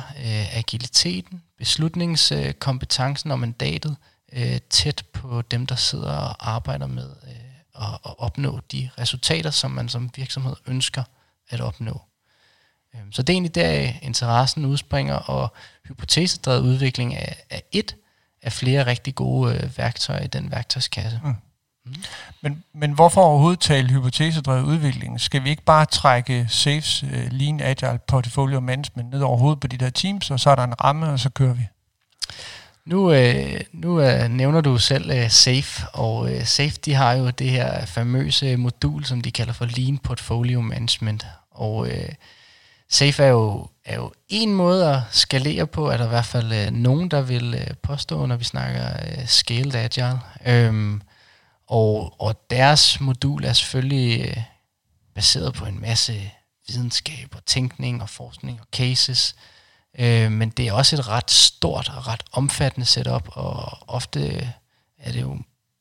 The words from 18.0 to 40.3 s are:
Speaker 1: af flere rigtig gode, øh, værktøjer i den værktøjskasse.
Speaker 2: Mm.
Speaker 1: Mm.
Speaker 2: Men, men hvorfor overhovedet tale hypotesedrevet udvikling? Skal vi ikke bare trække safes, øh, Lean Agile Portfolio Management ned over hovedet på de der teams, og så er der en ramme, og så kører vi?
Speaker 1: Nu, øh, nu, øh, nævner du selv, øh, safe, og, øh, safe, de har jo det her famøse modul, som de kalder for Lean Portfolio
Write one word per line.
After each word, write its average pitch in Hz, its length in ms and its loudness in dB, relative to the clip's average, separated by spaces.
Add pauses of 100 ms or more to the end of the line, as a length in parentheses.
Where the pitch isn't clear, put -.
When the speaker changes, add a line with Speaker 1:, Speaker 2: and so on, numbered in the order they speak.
Speaker 1:
af 113 120 -6
flere 131 320 2
rigtig 123 300 -2
gode, 127 400 0
øh, - 220 -6
værktøjer - 460 -4
i - 40 -6
den - 240 -6
værktøjskasse. 117 720 -4
Speaker 2:
Mm. 139 120 -2 (500)
Speaker 1:
Mm. 123 100 -14 (460)
Speaker 2:
Men, 151 220 -6 (100)
men 151 180 -2
hvorfor 165 300 8
overhovedet 165 380 6
tale 135 300 2
hypotesedrevet 135 720 2
udvikling? 127 580 -2
Skal 135 220 -2
vi 131 60 -2
ikke 151 140 -2
bare 156 220 8
trække 123 640 2
safes, 143 540 0
øh, 127 280 -4
Lean 143 300 0
Agile 131 460 -2
Portfolio 135 520 2
Management 127 500 -4
ned 139 120 -2
over 123 160 2
hovedet 143 220 4
på 139 80 -4
de 127 100 -4
der 127 120 0
teams, 190 420 -2
og 135 80 0
så 143 100 4
er 139 60 10
der 127 80 2
en 120 200 -2
ramme, 151 260 2
og 139 100 0
så 123 100 0
kører 127 240 2
vi? 120 100 -2 (1200)
Speaker 1:
Nu, 180 280 4
øh, 135 480 4 (120)
nu, 165 280 0
øh, 127 280 4
nævner 135 320 4
du 135 160 4
selv, 135 340 0
øh, 120 180 2
safe, - 640 4
og, 117 400 -2
øh, 123 120 -4
safe, 143 260 0 (140)
de 147 80 0
har 131 200 4
jo 127 160 2
det 131 220 -2
her 127 340 -2
famøse 127 720 0
modul, 147 480 -2
som 127 160 -4
de 123 100 -4
kalder 120 220 -4
for 120 120 -6
Lean 127 320 -2
Portfolio 120 640 -2